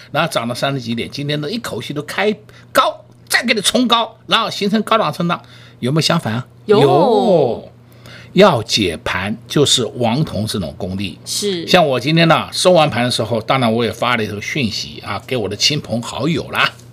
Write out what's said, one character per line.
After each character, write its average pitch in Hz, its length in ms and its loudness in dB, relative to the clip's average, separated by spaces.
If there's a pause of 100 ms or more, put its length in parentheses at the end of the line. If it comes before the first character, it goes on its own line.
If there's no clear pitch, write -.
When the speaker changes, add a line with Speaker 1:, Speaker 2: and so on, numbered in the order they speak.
(120)
Speaker 1:
然 151 120 0
后 160 80 0
涨 117 160 -2
了 117 80 -4
三 139 180 -2
十 135 80 -4
几 117 140 -4
点， 98 160 -4
今 143 160 -8
天 147 140 -2
呢 147 80 -6
一 233 100 -6
口 113 200 -8
气 143 140 -8
都 147 80 -6
开 202 340 -4 (380)
高， 294 320 0 (240)
再 - 140 -2
给 247 100 0
你 214 80 -2
冲 240 260 0
高， 226 380 0
然 208 160 0
后 196 80 -2
形 196 180 -4
成 214 140 2
高 220 160 0
档 160 160 0
震 170 140 -2
荡， 175 120 -2 (400)
有 123 120 -2
没 160 60 0
有 160 40 2
相 165 180 2
反 110 140 -4
啊？ 117 140 -4 (180)
Speaker 2:
有。 208 160 6
Speaker 1:
有。 160 840 4 (680)
要 170 300 6
解 85 400 0
盘， 98 320 -4 (100)
就 143 200 2
是 - 180 4 (140)
王 123 260 2
彤 104 240 -4
这 110 100 -4
种 78 200 -6
功 95 200 -6
力。 98 280 -8
Speaker 2:
是。 185 420 -4
Speaker 1:
像 180 180 4
我 131 140 0
今 147 160 0
天 165 140 4
呢， 120 240 2
收 - 180 4
完 156 180 6
盘 120 140 0
的 123 80 0
时 120 100 -2
候， 110 200 -2
当 135 180 0
然 120 120 2
我 113 120 2
也 107 80 -2
发 120 240 0
了 113 80 0
一 104 40 -4
个 104 140 -8
讯 123 300 -2
息 73 340 -10
啊， 98 220 -6
给 127 80 -4
我 104 140 -2
的 101 80 -8
亲 151 240 0
朋 117 200 -4
好 135 280 -4
友 151 200 -2
啦， 113 140 0 (300)